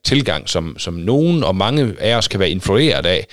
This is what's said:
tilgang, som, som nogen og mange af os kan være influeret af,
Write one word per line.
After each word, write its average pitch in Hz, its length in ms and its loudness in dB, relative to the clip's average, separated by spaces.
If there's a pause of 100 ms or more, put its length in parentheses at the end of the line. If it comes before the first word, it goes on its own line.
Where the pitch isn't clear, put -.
tilgang, 110 440 -2
som, 82 300 -4
som 85 160 -8
nogen 139 500 2
og 90 120 0
mange 113 440 0
af 113 160 2
os 107 120 -2
kan 98 120 -4
være 90 100 2
influeret 95 560 0
af, 90 260 0